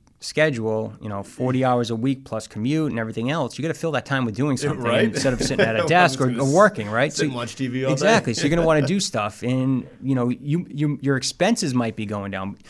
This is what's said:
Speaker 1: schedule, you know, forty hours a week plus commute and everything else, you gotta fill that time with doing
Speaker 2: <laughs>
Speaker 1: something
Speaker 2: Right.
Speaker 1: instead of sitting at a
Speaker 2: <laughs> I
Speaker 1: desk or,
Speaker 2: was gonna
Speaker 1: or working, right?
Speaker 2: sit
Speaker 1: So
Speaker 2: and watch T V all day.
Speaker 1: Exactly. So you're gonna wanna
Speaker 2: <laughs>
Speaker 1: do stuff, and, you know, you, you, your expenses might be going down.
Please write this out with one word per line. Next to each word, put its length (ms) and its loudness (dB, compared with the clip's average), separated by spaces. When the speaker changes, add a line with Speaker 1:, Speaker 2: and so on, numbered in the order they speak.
Speaker 1:
schedule, 800 -2
you 100 -12
know, 120 -6
forty 420 -2
hours 280 2
a 40 -2
week 300 -2
plus 220 -8
commute 420 -2
and 100 -4
everything 300 -4
else, 280 -4
you 40 -8
gotta 120 -4
fill 180 -6
that 140 -2
time 200 0
with 100 -2
doing 220 0
Speaker 2:
<laughs> 60 -6
Speaker 1:
something 200 -4
Speaker 2:
Right. 220 2
Speaker 1:
instead 280 0
of 80 -2
sitting 240 2
at 100 0
a 80 0
Speaker 2:
<laughs> 0 -
I 40 0
Speaker 1:
desk 320 4
or, 80 2
Speaker 2:
was 100 0
gonna 120 2
Speaker 1:
or 60 4
working, 340 4
right? 240 0
Speaker 2:
sit 60 -4
Speaker 1:
So 60 0
Speaker 2:
and 100 -4
watch 200 -6
T 120 -4
V 180 -4
all 40 0
day. 40 2
Speaker 1:
Exactly. 400 2
So 80 -6
you're 140 2
gonna 100 2
wanna 220 4
Speaker 2:
<laughs> 0 -
Speaker 1:
do 120 0
stuff, 440 -4
and, 440 0
you 140 0
know, 140 2
you, 400 -2
you, 320 -2
your 160 2
expenses 580 0
might 200 0
be 120 -6
going 240 -6
down. 260 -8